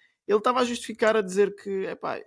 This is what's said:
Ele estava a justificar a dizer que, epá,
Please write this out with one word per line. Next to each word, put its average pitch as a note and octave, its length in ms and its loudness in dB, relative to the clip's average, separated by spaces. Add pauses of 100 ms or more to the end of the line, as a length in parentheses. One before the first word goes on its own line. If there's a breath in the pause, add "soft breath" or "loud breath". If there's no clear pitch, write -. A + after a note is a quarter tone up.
(280)
Ele G3+ 100 4
estava B3 220 2
a B3+ 60 2
justificar A3+ 500 0
a A3 60 2
dizer G3 340 0
que, G3 300 -6
epá, - 420 -6